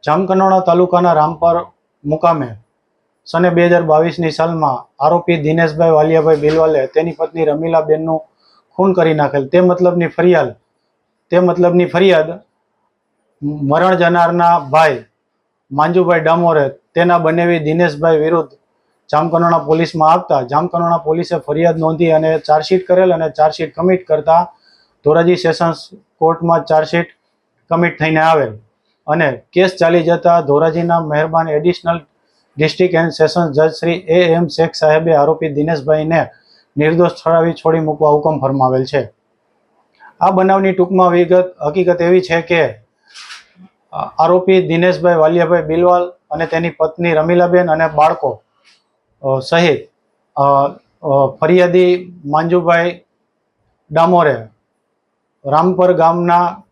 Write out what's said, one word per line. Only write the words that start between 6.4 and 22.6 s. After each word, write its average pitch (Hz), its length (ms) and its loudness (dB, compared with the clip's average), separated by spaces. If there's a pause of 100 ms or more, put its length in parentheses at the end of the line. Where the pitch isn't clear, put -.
તેની 160 320 -2
પત્ની 165 260 -4
રમીલાબેનનું 160 760 -2 (580)
ખૂન 190 140 2
કરી 165 220 2
નાખેલ 143 340 -2
તે 175 120 2
મતલબની 175 460 0
ફરિયાદ, 160 480 0 (760)
તે 170 100 2
મતલબની 175 440 2
ફરિયાદ 170 460 0 (1120)
મરણ 151 520 0
જનારના 170 640 2
ભાઈ 139 460 0 (680)
માંજુભાઈ 170 480 2
ડામોરે 160 480 2
તેના 175 500 -2
બનેવી 170 400 0
દિનેશભાઈ 156 600 0
વિરુદ્ધ 156 380 -2 (560)
જામકંડોરણા 170 460 0
પોલીસમાં 160 540 0
આપતા 175 300 0
જામકંડોરણા 170 540 -2
પોલીસે 165 400 -4
ફરિયાદ 160 420 -2
નોંધી 165 320 0
અને 160 280 2
ચાર્જશીટ 156 480 -2